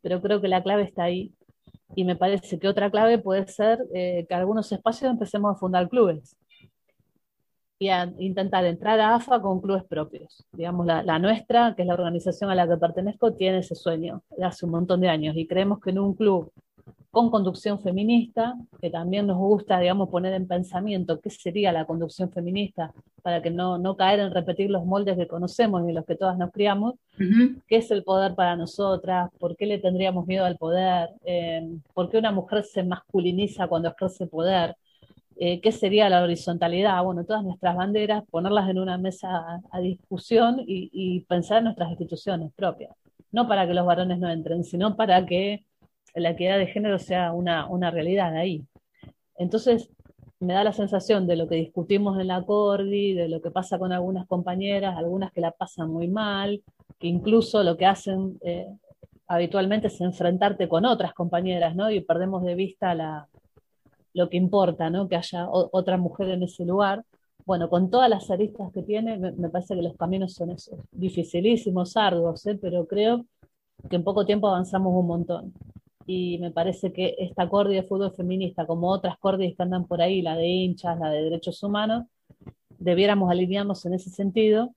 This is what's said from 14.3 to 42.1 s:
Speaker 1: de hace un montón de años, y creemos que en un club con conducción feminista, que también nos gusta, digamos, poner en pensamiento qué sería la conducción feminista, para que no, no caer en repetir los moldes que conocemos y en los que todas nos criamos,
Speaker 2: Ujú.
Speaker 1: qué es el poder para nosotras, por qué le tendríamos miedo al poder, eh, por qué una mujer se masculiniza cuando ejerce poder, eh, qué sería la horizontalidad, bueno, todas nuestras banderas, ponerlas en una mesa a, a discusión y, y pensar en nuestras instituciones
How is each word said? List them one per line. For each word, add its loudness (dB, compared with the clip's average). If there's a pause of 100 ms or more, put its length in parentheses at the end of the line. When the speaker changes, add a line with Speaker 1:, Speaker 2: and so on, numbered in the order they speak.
Speaker 1:
de -2
hace -4
un -2
montón 2
de 4
años, 0
y -2
creemos 0
que -4
en 0
un 0
club 2 (600)
con 4
conducción 0
feminista, 0 (260)
que -4
también -2
nos 0
gusta, 2
digamos, 2
poner -2
en -4
pensamiento -2
qué -8
sería -2
la 0
conducción -4
feminista, -6 (300)
para -2
que -4
no, -2
no -2
caer 4
en -2
repetir -2
los 0
moldes 0
que -2
conocemos 0
y -2
en -2
los -6
que -4
todas 0
nos -2
criamos, 0 (240)
Speaker 2:
Ujú. 4
Speaker 1:
qué 4
es 0
el 0
poder 2
para 2
nosotras, -2 (100)
por -2
qué -4
le -2
tendríamos 0
miedo 0
al 0
poder, 0 (140)
eh, -2 (320)
por -2
qué 2
una 2
mujer 0
se -4
masculiniza 0
cuando 0
ejerce -6
poder, 0 (600)
eh, -2
qué 4
sería 4
la 6
horizontalidad, 0
bueno, -2
todas -2
nuestras -2
banderas, 0
ponerlas 2
en 0
una -2
mesa -4
a, -8 (100)
a -6
discusión 0
y, -6
y -4
pensar 2
en 0
nuestras -2
instituciones -6